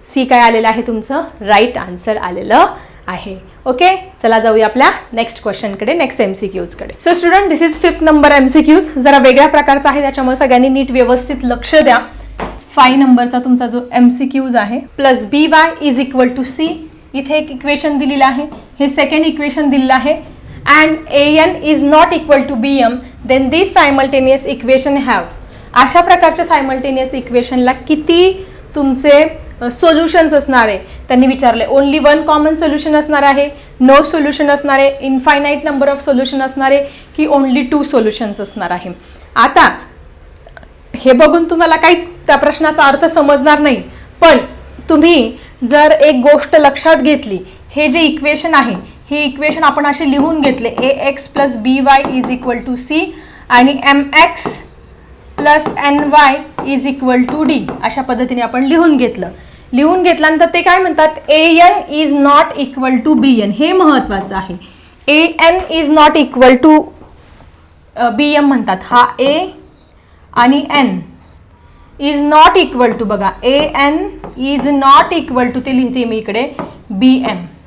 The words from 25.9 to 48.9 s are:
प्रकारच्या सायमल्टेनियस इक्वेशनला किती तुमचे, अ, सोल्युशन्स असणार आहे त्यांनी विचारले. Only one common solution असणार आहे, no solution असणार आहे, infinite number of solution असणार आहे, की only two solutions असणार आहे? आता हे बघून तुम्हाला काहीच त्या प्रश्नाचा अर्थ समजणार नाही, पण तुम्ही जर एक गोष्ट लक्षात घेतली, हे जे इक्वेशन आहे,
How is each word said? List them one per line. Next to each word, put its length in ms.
प्रकारच्या 440
सायमल्टेनियस 680
इक्वेशनला 580
किती 720
तुमचे, 640
अ, 100
सोल्युशन्स 600
असणार 340
आहे 100
त्यांनी 500
विचारले. 380
Only 340
one 280
common 260
solution 320
असणार 280
आहे, 260
no 140
solution 340
असणार 300
आहे, 300
infinite 600
number 200
of 220
solution 300
असणार 300
आहे, 120
की 100
only 340
two 100
solutions 480
असणार 300
आहे? 180
आता 420
हे 160
बघून 380
तुम्हाला 260
काहीच 340
त्या 80
प्रश्नाचा 480
अर्थ 220
समजणार 540
नाही, 240
पण 160
तुम्ही 480
जर 280
एक 240
गोष्ट 400
लक्षात 400
घेतली, 440
हे 120
जे 120
इक्वेशन 560
आहे, 200